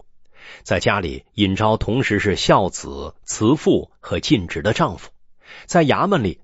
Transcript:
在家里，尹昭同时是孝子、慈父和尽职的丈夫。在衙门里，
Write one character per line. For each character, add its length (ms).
在 160
家 200
里， 240
尹 200
昭 220
同 240
时 160
是 180
孝 340
子、 440
慈 320
父 440
和 200
尽 280
职 160
的 100
丈 240
夫。 140
在 180
衙 220
门 160
里， 200